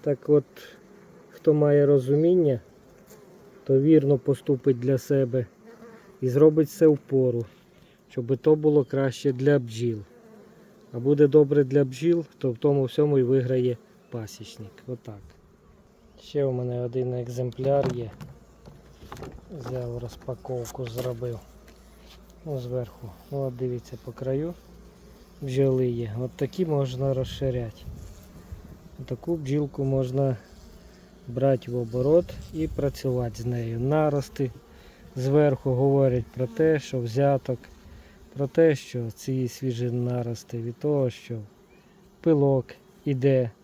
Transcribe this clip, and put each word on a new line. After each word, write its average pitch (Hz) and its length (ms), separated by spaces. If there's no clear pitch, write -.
Так - 280
от, 147 140
хто - 240
має 143 320
розуміння, 143 720
то 135 160
вірно 143 380
поступить 135 640
для 127 180
себе 127 480
і 131 80
зробить 151 380
все 160 200
в 147 100
пору, 123 480
щоб 123 280
то 156 180
було 151 280
краще 135 480
для 135 280
бджіл. 113 400
А 123 80
буде 143 280
добре 143 360
для 135 200
бджіл, 156 420
то 131 140
в 117 60
тому 143 260
всьому 147 360
і 131 40
виграє 123 540
пасічник. 107 600
Отак. 113 340
Ще 143 240
у 135 60
мене 123 300
один 123 320
екземпляр 127 840
є. 113 160
Взяв 123 380
розпаковку, 120 880
зробив. 120 540
Ну, 143 140
зверху. 123 500
Ну, 139 100
от 127 140
дивіться, 123 500
по 123 60
краю 135 420
бджоли 131 460
є. 117 340
От 127 100
такі 160 340
можна 139 480
розширяти. 123 680
Таку 170 300
бджілку 143 480
можна 135 540
брати 127 440
в 123 40
оборот 127 500
і 156 140
працювати 123 760
з - 20
нею. 117 340
Нарости 143 720
зверху 139 560
говорять 131 540
про 127 120
те, 160 320
що 131 200
взяток, 127 600
про 139 140
те, 160 280
що 120 360
ці 131 360
свіжі 123 440
нарости 120 720
від 117 140
того, 143 340
що 113 300
пилок 139 440
іде. 131 460